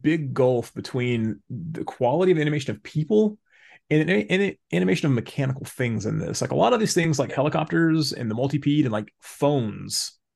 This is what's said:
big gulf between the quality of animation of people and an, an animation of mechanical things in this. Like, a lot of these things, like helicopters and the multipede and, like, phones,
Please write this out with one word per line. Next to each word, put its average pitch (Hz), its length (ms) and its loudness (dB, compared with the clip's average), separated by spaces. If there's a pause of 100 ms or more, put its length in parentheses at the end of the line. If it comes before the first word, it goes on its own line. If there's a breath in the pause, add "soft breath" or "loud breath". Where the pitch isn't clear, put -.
big 151 320 0
gulf 127 400 2
between 120 680 -2 (100)
the - 360 -8
quality 165 480 2
of 160 60 2
animation 147 360 -2
of - 80 -16
people 214 540 0 (520 soft breath)
and 156 200 2
an, 196 320 2
an 196 140 -2 (180)
animation 185 320 2
of 139 80 4
mechanical 131 520 -4
things 113 400 -4
in 107 140 -2
this. - 220 -6
Like, - 100 -2
a 131 40 0
lot 214 180 4
of 226 80 2
these - 120 0
things, 165 260 2
like 127 120 -2
helicopters 156 800 0
and 117 180 -6
the 107 60 -4
multipede 143 480 0
and, 123 80 -2
like, 107 300 -4
phones, 110 920 -2 (240)